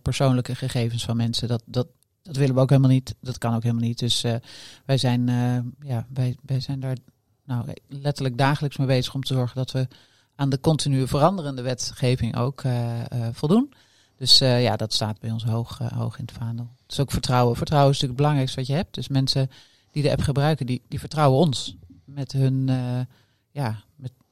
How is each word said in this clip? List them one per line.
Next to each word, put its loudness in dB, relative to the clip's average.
persoonlijke 2
gegevens -2
van -2
mensen. 0
Dat, -2
dat, -2
dat -12
willen 2
we 4
ook 4
helemaal 8
niet. 2
Dat -10
kan 0
ook -2
helemaal 0
niet. -4
Dus, 0
eh, 0
wij 2
zijn, 2
eh, 2
ja, -4
wij, -2
wij -2
zijn -6
daar, -6
nou, -4
letterlijk -4
dagelijks 0
mee 0
bezig 0
om -4
te -4
zorgen -2
dat -4
we -2
aan -2
de 0
continue 2
veranderende 0
wetgeving -2
ook, -4
eh, -2
eh, -8
voldoen. 2
Dus, 6
eh, 4
ja, 2
dat -4
staat -2
bij -6
ons -4
hoog, -4
eh, -4
hoog -6
in -10
het -12
vaandel. -8
Het -16
is -6
ook 0
vertrouwen. 2
Vertrouwen 4
is 0
natuurlijk -4
het 4
belangrijkste 0
wat -4
je -2
hebt. -12
Dus -8
mensen 0
die -2
de 4
app 0
gebruiken, 0
die, -4
die -8
vertrouwen 2
ons 0
met -10
hun, 2
eh, -2
ja, -6
met, -14